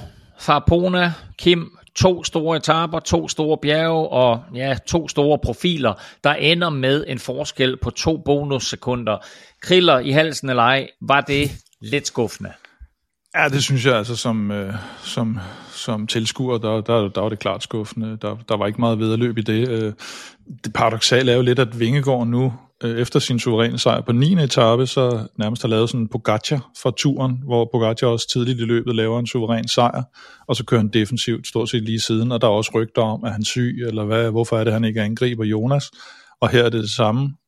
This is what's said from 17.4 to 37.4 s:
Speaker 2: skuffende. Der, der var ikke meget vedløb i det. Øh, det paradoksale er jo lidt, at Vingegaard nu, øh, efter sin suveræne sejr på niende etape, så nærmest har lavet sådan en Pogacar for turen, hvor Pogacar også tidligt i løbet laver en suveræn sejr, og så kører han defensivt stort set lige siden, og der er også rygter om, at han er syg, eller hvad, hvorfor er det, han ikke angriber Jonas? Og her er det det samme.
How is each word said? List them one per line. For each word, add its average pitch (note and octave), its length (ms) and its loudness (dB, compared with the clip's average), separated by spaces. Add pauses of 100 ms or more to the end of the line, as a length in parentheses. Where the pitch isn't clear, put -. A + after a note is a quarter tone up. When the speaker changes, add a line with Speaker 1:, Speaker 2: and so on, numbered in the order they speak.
Speaker 2:
skuffende. A2 600 -8
Der, G#2+ 140 -6 (120)
der A2 80 0
var G2+ 100 -2
ikke G#2+ 140 -4
meget A#2 180 2
vedløb A2+ 400 0
i A2+ 40 -2
det. A2+ 260 0
Øh, A2 240 -2 (720)
det A2 80 -8
paradoksale A#2+ 600 2
er A#2+ 40 4
jo B2+ 60 4
lidt, B2 160 4
at A#2+ 220 0
Vingegaard B2+ 460 2
nu, B2 260 2 (320)
øh, A#2 160 -2
efter A#2+ 200 2
sin A#2+ 180 0
suveræne A#2 400 2
sejr A#2 220 2
på - 120 -2
niende D3+ 320 4
etape, B2 420 4
så B2 400 0 (120)
nærmest A2 240 -2
har A#2+ 60 -2
lavet A2 220 2
sådan B2 100 -2
en A2 80 -2
Pogacar A#2 600 -2 (120)
for C3 80 0
turen, C3 540 0
hvor A#2+ 280 0
Pogacar A2+ 340 0
også A#2 220 0
tidligt B2 320 -2
i A#2 40 -2
løbet A#2 320 0
laver A2+ 220 0
en A#2+ 80 -2
suveræn A2+ 420 -2
sejr, B2 340 2 (440)
og B2+ 100 -2
så A#2+ 80 -6
kører A#2 160 2
han G#2+ 80 2
defensivt A2+ 580 -2
stort A2+ 240 -4
set A#2 120 -2
lige A2 180 -4
siden, A2+ 320 0
og A#2 80 -2
der B2 60 4
er G#2+ 60 4
også G#2+ 220 0
rygter A2+ 280 0
om, A2 220 -2
at A2 80 -4
han G#2 80 -4
er G#2+ 40 -4
syg, B2 420 -4
eller G#2+ 180 -4
hvad, A2+ 260 0
hvorfor A2+ 280 0
er A2 60 0
det, A2 80 2
han A2+ 120 0
ikke A2 180 0
angriber A2+ 420 -2
Jonas? A2+ 460 0 (500)
Og A#2+ 100 2
her B2 140 6
er A#2 40 2
det A2+ 140 0
det G#2 80 -6
samme. B2 440 0 (140)